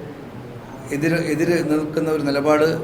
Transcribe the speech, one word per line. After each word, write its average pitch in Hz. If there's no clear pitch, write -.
എതിര്, 160
എതിര് 165
നിൽക്കുന്ന 156
ഒരു 143
നിലപാട് 151